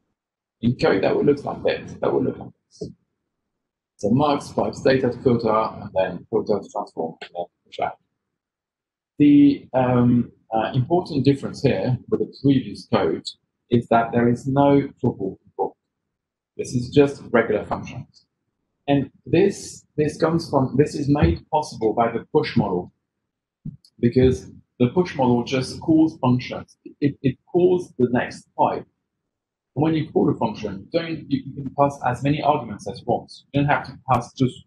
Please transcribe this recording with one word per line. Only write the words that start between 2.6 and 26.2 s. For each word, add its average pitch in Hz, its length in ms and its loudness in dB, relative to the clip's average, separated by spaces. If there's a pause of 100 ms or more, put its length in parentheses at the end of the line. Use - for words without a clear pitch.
this. - 200 -12 (1040)
So 104 160 -2
mux 143 380 2
pipes 104 340 -4
data 131 260 2
to 117 140 -6
filter, 117 260 2
and 107 460 -2
then 95 340 -2
filter 107 320 -2
to - 100 -18
transform, 82 520 -8
and - 100 -18
then 87 120 -8 (200)
push - 140 -18
out. - 180 -6 (1200)
The, 143 560 6
um, 123 580 4 (220)
uh, 110 220 -2
important 147 500 0
difference 131 380 0
here 113 340 0 (120)
with 107 100 0
the - 120 -4 (120)
previous 107 500 0
code 92 340 0 (440)
is 120 160 2
that 117 240 2
there 120 180 2
is 120 180 -2
no 139 400 4 (160)
tuple 95 420 -4
involved. - 300 -6 (800)
This 107 180 -10
is 123 160 -2
just 143 320 2 (100)
regular 107 340 0
functions. - 600 -12 (640)
And 143 240 0 (140)
this, 175 600 0 (120)
this 147 180 -2
comes 165 340 -2
from, 131 280 0
this 147 180 2
is 139 140 -2
made 165 400 2
possible 147 420 -2
by 113 180 0
the 113 240 -6
push - 220 0
model, 92 380 -2 (1080)
because 127 500 2 (300)
the 123 80 2
push 175 300 -2
model 123 260 2
just 131 380 -6
calls 160 380 2
functions. - 580 -2 (240)